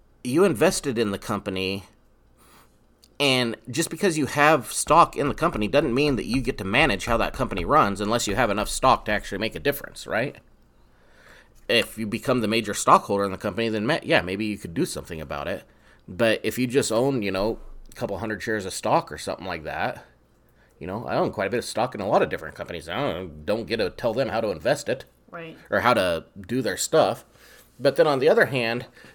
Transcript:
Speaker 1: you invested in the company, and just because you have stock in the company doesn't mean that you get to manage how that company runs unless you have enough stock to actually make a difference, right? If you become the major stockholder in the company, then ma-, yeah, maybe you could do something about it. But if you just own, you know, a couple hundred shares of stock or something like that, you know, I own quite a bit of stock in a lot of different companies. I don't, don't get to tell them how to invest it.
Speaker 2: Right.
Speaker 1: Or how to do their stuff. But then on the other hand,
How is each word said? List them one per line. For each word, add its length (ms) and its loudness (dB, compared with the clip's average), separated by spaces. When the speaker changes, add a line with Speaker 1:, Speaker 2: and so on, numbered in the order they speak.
Speaker 1:
you 220 2
invested 520 2
in 140 2
the 80 -2
company, 680 -4
and 380 2
just 220 -2
because 260 0
you 100 0
have 460 4
stock 440 4
in 120 0
the 60 -2
company 320 0
doesn't 260 2
mean 220 2
that 120 -2
you 140 -2
get 180 -2
to 60 -4
manage 420 2
how 100 2
that 160 0
company 320 -2
runs 360 2
unless 280 0
you 80 -2
have 120 2
enough 200 -2
stock 380 2
to 40 -2
actually 280 -4
make 180 -4
a 40 -10
difference, 460 -4
right? 300 -2
If 300 2
you 80 -4
become 340 0
the 80 0
major 240 0
stockholder 520 4
in 80 -2
the 40 -6
company, 320 -2
then 160 -2
ma-, 200 2
yeah, 180 2
maybe 240 -4
you 100 -4
could 160 -10
do 140 -2
something 340 -8
about 280 -6
it. 160 -6
But 380 2
if 120 -2
you 120 0
just 240 2
own, 300 2
you 100 -2
know, 260 0
a 40 -20
couple 240 -6
hundred 240 -6
shares 220 -2
of 80 -8
stock 380 0
or 80 -10
something 260 -8
like 200 -8
that, 420 -6
you 80 -12
know, 200 -6
I 100 -4
own 160 0
quite 160 -2
a 20 -10
bit 80 -2
of 60 -4
stock 320 -4
in 40 -6
a 80 -4
lot 140 4
of 60 0
different 260 -8
companies. 340 -10
I 240 -4
don't, 320 -10
don't 220 -2
get 120 -2
to 120 0
tell 240 -2
them 140 0
how 120 -2
to 100 0
invest 380 -2
it. 160 -4
Speaker 2:
Right. 280 -14
Speaker 1:
Or 100 2
how 120 6
to 320 2
do 220 -4
their 160 -2
stuff. 480 2
But 180 2
then 100 6
on 120 4
the 120 6
other 160 6
hand, 400 -2